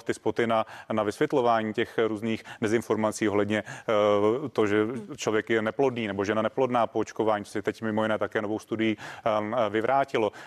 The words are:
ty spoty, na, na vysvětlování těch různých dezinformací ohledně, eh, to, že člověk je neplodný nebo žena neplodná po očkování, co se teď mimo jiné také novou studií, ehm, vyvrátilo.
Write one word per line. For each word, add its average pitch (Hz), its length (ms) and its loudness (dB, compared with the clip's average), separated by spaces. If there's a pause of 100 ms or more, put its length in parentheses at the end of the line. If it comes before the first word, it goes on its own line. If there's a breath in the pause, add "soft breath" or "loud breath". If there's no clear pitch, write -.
ty 113 100 -4
spoty, 113 340 0
na, 113 180 2 (260 loud breath)
na 110 120 0
vysvětlování 117 640 2
těch 110 380 -2
různých 110 360 -4 (180 loud breath)
dezinformací 110 680 0
ohledně, 104 380 2
eh, 107 800 2
to, 110 180 2
že 107 200 2 (280)
člověk 107 340 -2
je 113 120 2
neplodný 117 460 0
nebo 98 180 -2
žena 107 160 2
neplodná 120 460 0
po 110 120 -4
očkování, 107 460 -2
co - 60 -18
se 107 100 -4
teď 104 200 -4
mimo 110 220 0
jiné 110 140 0
také 104 240 -2
novou 104 180 -4
studií, 110 380 -2 (280 loud breath)
ehm, 107 300 0 (140)
vyvrátilo. 117 640 0 (160 loud breath)